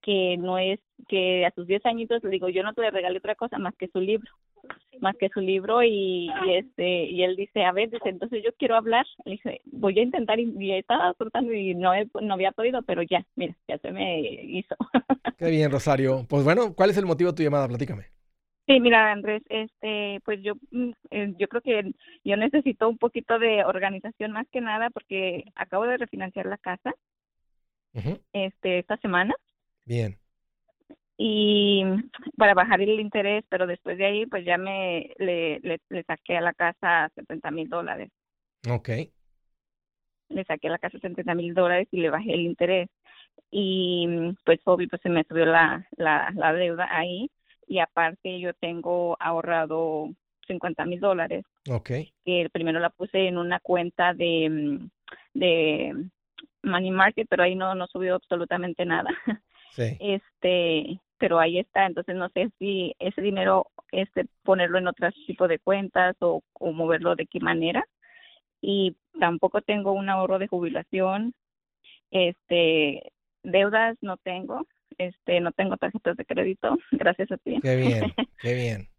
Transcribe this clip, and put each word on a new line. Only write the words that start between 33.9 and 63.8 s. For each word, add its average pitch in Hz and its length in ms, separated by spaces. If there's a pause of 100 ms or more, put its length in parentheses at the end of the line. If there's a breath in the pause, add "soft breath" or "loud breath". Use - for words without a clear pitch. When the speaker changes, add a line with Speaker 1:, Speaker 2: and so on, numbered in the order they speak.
Speaker 1:
de 196 80
ahí, 208 220
pues 196 180
ya 175 120
me 185 600
le, 170 440
le, 170 180 (100)
le 180 140
saqué - 340
a 165 40
la 170 120
casa 170 600
setenta - 360
mil 160 160
dólares. - 420 (600)
Speaker 2:
Ok. 120 200 (1400)
Speaker 1:
Le 190 160
saqué - 220
a 160 40
la 170 80
casa - 200
setenta 175 360
mil 170 200
dólares 180 360
y 185 80
le 165 120
bajé 185 220
el 175 80
interés. 175 480 (600 soft breath)
Y, 185 580 (380)
pues, 165 200
obvio, 180 220
pues, - 140
se 185 80
me 165 160
subió 160 200
la, 165 400 (120)
la, 156 380
la 160 180
deuda 175 360
ahí. 175 400 (380 soft breath)
Y 190 120
aparte, 170 600
yo 175 140
tengo 170 640
ahorrado 160 880 (380)
cincuenta 175 380
mil 175 140
dólares. 185 460 (240)
Speaker 2:
Ok. 120 220 (340)
Speaker 1:
Que 175 260
primero 165 280
la 170 100
puse 185 380
en 180 100
una 175 220
cuenta 175 540
de, 165 360
mm, 147 400 (500 loud breath)
de 165 680 (540)
money 185 280
market, 196 380
pero 180 140
ahí 185 120
no, 190 200
no 180 120
subió 185 280
absolutamente 175 720
nada. 175 240 (160)
<laughs> 214 180 (300 soft breath)
Speaker 2:
Sí. 127 100 (180)
Speaker 1:
Este, 180 1000 (180)
pero 170 220
ahí 170 180
está. 196 280
Entonces, 180 280
no 180 200
sé 202 260
si 190 400
ese 185 220
dinero, 190 460 (260)